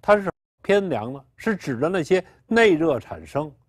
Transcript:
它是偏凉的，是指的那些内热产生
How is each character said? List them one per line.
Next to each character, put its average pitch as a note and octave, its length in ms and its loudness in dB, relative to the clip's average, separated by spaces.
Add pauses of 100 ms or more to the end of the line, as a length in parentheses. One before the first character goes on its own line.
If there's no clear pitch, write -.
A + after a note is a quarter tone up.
它 G#3 160 4
是 F#3+ 140 -4 (320)
偏 G3 260 0
凉 C3 240 -6
的， C#3 220 -18
是 G#3+ 220 -4
指 C#3 220 -8
的 D3 100 0
那 F#3+ 120 -2
些 F3+ 240 0 (220)
内 A3 300 4
热 D3+ 240 0
产 E2 260 -16
生 D3 260 -6 (160)